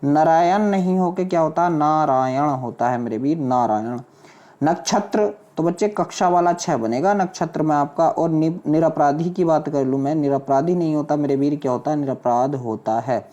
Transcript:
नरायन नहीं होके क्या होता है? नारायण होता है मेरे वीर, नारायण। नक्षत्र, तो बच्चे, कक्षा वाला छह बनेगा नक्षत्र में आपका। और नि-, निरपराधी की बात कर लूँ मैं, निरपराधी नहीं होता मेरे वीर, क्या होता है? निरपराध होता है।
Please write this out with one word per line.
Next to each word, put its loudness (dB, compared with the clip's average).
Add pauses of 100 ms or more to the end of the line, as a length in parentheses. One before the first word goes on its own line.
नरायन 4
नहीं 2
होके 0
क्या 0
होता 0
है? 2
नारायण 2
होता -2
है -2
मेरे -4
वीर, -2
नारायण। 0 (640)
नक्षत्र, 0 (240)
तो -2
बच्चे, 0
कक्षा -2
वाला 4
छह -2
बनेगा 0
नक्षत्र -2
में 2
आपका। 0
और 0
नि-, 0
निरपराधी 2
की -2
बात 0
कर 0
लूँ 0
मैं, -2
निरपराधी 0
नहीं 0
होता -2
मेरे 0
वीर, 0
क्या -4
होता -2
है? 0
निरपराध 0
होता -4
है। -4